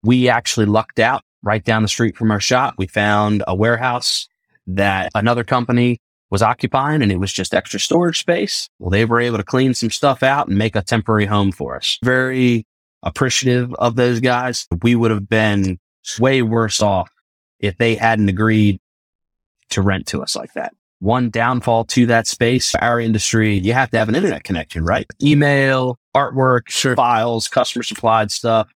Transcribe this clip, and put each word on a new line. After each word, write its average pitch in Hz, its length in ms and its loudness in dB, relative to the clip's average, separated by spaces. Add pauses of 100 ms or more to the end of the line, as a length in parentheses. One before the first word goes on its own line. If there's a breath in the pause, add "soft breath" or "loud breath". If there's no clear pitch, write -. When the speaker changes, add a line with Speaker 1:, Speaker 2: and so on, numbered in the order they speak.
Speaker 1:
We 123 260 2
actually 117 380 0
lucked 107 340 0
out. 120 220 2 (200)
Right 107 220 -2
down 110 160 2
the 107 80 0
street - 300 -2
from 110 120 0
our 104 100 0
shop, 127 360 0
we 95 100 -4
found 104 640 0
a 92 60 -2
warehouse 120 760 -2 (380)
that 95 480 -2
another 113 280 0
company 120 560 0 (320)
was 101 120 0
occupying, 135 580 0
and 107 100 4
it 95 80 0
was 95 140 -2
just - 220 -6
extra 95 260 -2
storage 170 400 0
space. - 480 -4 (100)
Well, 90 120 -6
they 107 160 2
were 117 140 2
able 120 180 -2
to 101 40 -4
clean 131 300 2
some 117 180 -2
stuff - 320 0
out 135 260 2
and 98 100 0
make 110 180 0
a 101 60 -2
temporary 110 420 0
home 101 260 0
for 64 260 -8
us. - 280 -6
Very 127 600 2 (360)
appreciative 123 760 0
of 120 200 0
those 120 240 2
guys. 123 460 -2 (160)
We 120 120 4
would 117 160 2
have 101 200 -2
been 101 480 0 (400)
way 131 240 2
worse 113 400 0
off 95 260 0 (500)
if 101 200 -4
they 117 160 2
hadn't 110 340 2
agreed 104 500 2 (920)
to - 100 -2
rent 95 280 -2
to 67 140 -6
us - 140 -8
like - 160 -12
that. - 220 -10 (240)
One 117 320 0
downfall 117 560 0
to 123 180 2
that 117 220 2
space, 120 480 0
our 120 260 0
industry, 110 540 0
you 98 180 0
have 127 200 0
to 117 60 0
have 110 120 0
an 110 40 0
internet 156 300 -2
connection, 80 400 -6
right? 90 220 -2 (160)
Email, 135 760 2 (160)
artwork, 131 540 2
Speaker 2:
Sure. - 260 -2
Speaker 1:
files, 117 540 0
customer - 340 -2
supplied 110 480 0
stuff. 113 380 0 (100)